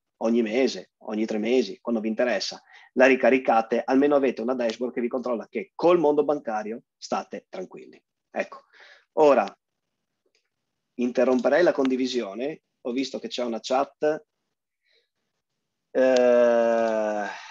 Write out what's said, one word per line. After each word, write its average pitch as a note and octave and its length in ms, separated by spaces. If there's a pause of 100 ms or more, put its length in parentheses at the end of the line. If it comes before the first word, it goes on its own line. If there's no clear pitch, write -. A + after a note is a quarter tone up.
(180)
ogni A#2 240
mese, G#2+ 500 (160)
ogni A2 180
tre A2 120
mesi, G#2+ 440
quando A#2 180
vi G#2+ 80
interessa, A2 540 (320)
la B2+ 140
ricaricate, B2 760
almeno C#3+ 320
avete C3 260
una B2 120
dashboard A#2+ 400
che B2 80
vi A#2 80
controlla A#2+ 400
che G#2 260
col F3 240
mondo D3 240
bancario A2+ 600 (120)
state - 540
tranquilli. - 520 (300)
Ecco, - 300 (520)
ora C3 320 (1500)
interromperei B2+ 640
la D#3+ 120
condivisione, B2+ 880 (200)
ho C3 120
visto C3 260
che - 80
c'è B2 160
una A2+ 180
chat. D3+ 640 (1700)
Eh, A#2 1400 (240)